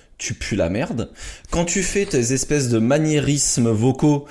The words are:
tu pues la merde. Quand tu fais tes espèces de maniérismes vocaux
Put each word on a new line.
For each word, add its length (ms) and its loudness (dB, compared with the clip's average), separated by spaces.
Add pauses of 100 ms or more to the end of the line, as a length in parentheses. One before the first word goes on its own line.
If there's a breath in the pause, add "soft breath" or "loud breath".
(200 loud breath)
tu 140 -8
pues 240 -6
la 120 0
merde. 420 -4 (400 loud breath)
Quand 120 0
tu 200 -2
fais 220 -2
tes 280 0
espèces 360 0
de 100 2
maniérismes 880 2
vocaux 600 2